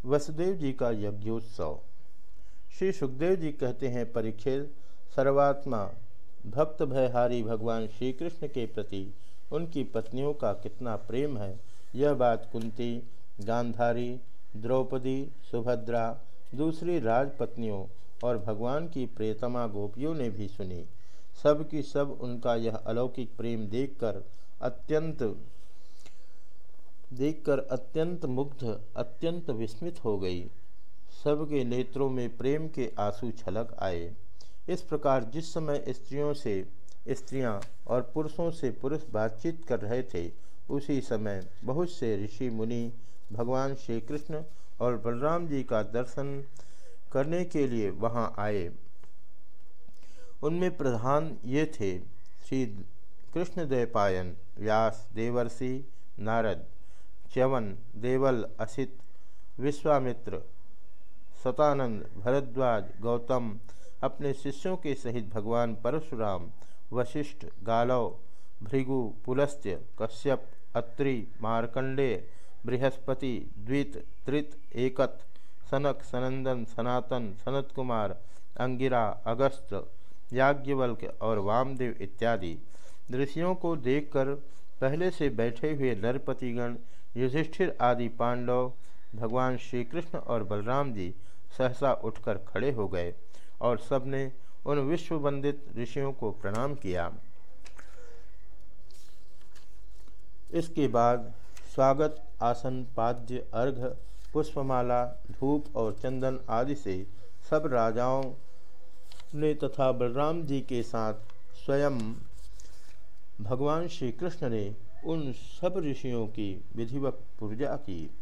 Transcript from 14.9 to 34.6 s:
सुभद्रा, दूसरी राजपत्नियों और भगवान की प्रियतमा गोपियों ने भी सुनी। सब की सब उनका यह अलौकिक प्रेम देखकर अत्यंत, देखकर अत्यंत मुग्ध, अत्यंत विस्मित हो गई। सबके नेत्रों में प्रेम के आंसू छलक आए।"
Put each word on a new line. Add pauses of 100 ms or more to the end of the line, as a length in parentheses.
सुभद्रा, (340)
दूसरी
राजपत्नियों (380)
और
भगवान
की
प्रियतमा
गोपियों
ने
भी
सुनी। (580)
सब
की
सब
उनका
यह
अलौकिक
प्रेम
देखकर (380)
अत्यंत, (1900)
देखकर
अत्यंत
मुग्ध, (160)
अत्यंत
विस्मित
हो
गई। (720)
सबके
नेत्रों
में
प्रेम
के
आंसू
छलक
आए।" (540)